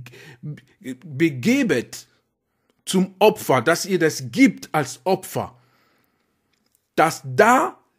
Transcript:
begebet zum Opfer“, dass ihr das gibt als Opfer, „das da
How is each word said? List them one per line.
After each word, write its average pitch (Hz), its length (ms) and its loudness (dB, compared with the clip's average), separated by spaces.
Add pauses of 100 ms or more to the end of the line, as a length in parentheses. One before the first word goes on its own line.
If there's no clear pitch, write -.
(800)
begebet 147 1300 -2 (760)
zum 185 340 -2
Opfer“, 202 420 2
dass 165 240 0
ihr 185 140 -2
das 151 320 -4
gibt 240 420 2
als - 300 -4
Opfer, 185 540 -6 (1400)
„das - 300 0
da 233 520 4 (220)